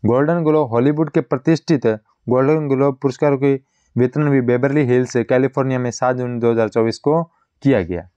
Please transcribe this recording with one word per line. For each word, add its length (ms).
गोल्डन 380
ग्लोब 260
हॉलीवुड 400
के 120
प्रतिष्ठित 640
गोल्डन 380
ग्लोब 340
पुरस्कार 340
के 260
वितरण 320
भी 120
बेवरली 420
हिल्स, 340
कैलिफोर्निया 640
में 120
सात 240
जून 240
दो 120
हज़ार 180
चौबीस 300
को 240
किया 200
गया। 360